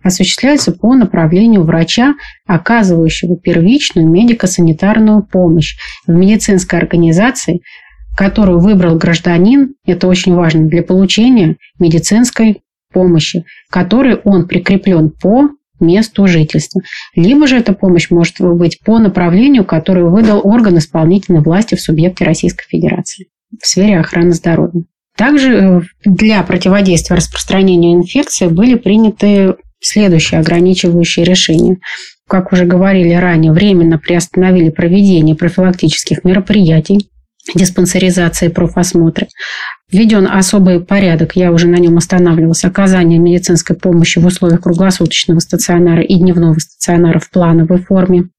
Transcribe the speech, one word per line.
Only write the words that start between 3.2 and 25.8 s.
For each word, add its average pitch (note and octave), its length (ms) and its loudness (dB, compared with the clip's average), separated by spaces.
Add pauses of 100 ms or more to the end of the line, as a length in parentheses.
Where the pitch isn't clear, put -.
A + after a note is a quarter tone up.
первичную F3 720 0
медико-санитарную G#3 1120 0
помощь E3+ 540 -2 (300)
в E3+ 60 0
медицинской F#3+ 640 0
организации, E3+ 840 -2 (540)
которую G3 440 0
выбрал F3+ 360 2
гражданин, F3 760 0 (120)
это F3+ 200 -2
очень F3+ 280 0
важно, D#3+ 340 0
для E3+ 140 0
получения F#3+ 760 0 (220)
медицинской G3+ 840 0 (300)
помощи, F3 520 0 (240)
к - 40 -16
которой G#3+ 520 0
он F#3 220 0
прикреплен F3+ 640 0
по B3 380 0 (320)
месту G3 460 0
жительства. D#3+ 540 -2 (360)
Либо C4+ 300 2
же B3+ 100 2
эта A3+ 160 0
помощь F3+ 380 0
может E3+ 300 -2
быть F3 440 -2
по A3+ 140 2
направлению, G3+ 640 2
которое F3 400 0
выдал G#3 400 2
орган G3+ 340 2
исполнительной E3 640 0
власти E3+ 340 0
в D#3 60 -6
субъекте E3+ 440 -2
Российской F3 440 -4
Федерации - 580 -6 (340)
в - 60 -12
сфере G3 320 0
охраны E3+ 340 0
здоровья. E3+ 520 -4 (320)
Также, C4 360 0
э, F#3+ 280 2 (240)